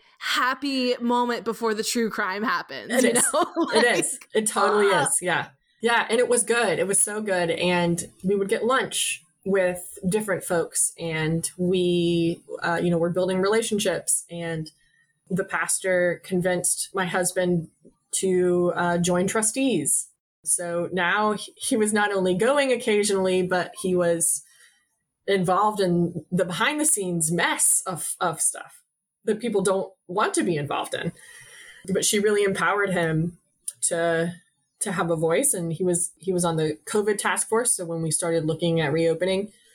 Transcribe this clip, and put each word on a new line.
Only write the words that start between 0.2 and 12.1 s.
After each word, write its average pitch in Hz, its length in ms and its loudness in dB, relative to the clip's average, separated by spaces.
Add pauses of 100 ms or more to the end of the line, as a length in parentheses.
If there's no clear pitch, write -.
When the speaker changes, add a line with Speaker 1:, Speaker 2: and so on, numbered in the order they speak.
Speaker 1:
moment 240 460 0
before 226 280 -2
the 214 100 -4
true 226 260 -2
crime 202 340 -4
happens, 151 480 -4
Speaker 2:
It 247 120 2
Speaker 1:
you 240 80 4
Speaker 2:
is. 240 220 0
Speaker 1:
know? 330 200 2
<laughs> 330 200 -2
Speaker 2:
It 277 120 4 (140)
is. - 140 -2
Speaker 1:
Like, - 200 -14
Speaker 2:
It 214 140 0
totally 208 440 2
Speaker 1:
ah. 180 120 2
Speaker 2:
is. - 180 0
Yeah. 165 260 -2 (340)
Yeah. 226 280 2
And 233 100 2
it - 80 2
was 233 160 2
good. 226 340 2
It 185 100 0
was 196 120 0
so 208 220 -2
good. 180 300 0
And 175 520 2 (200)
we 196 120 2
would 196 140 0
get 220 160 0
lunch - 580 0 (220)
with 185 520 0 (100)
different 202 360 0
folks, - 560 -2
and 165 580 -2
we, 175 840 2 (200)